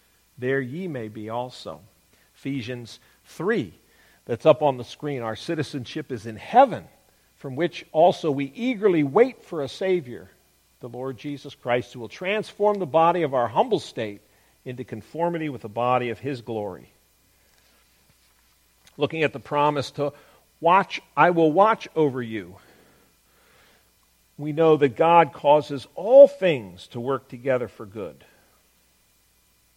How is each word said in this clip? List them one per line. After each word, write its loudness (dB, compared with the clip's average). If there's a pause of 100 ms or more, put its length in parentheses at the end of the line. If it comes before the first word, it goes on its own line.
(380)
there -4
ye -10
may -10
be -14
also." -12 (560)
Ephesians -12 (260)
three, -6 (520)
that's -8
up 6
on 0
the -12
screen. -10
"Our -8
citizenship -10
is -12
in -14
heaven, 2 (540)
from -12
which -4
also 2
we -6
eagerly 0
wait 2
for -8
a -6
Savior, -6 (520)
the -14
Lord -10
Jesus -14
Christ, -2
who -16
will -12
transform -2
the -6
body 2
of -2
our 0
humble 0
state -10 (440)
into -12
conformity -6
with -12
the -14
body -2
of -8
his -10
glory." -10 (2000)
Looking -4
at 0
the -12
promise -2
to -6 (480)
watch, 2 (160)
"I 6
will 4
watch 2
over 0
you," -10 (1800)
we -8
know 4
that 2
God 6
causes 0
all 10
things -4
to -12
work -4
together -4
for -18
good. -14 (1500)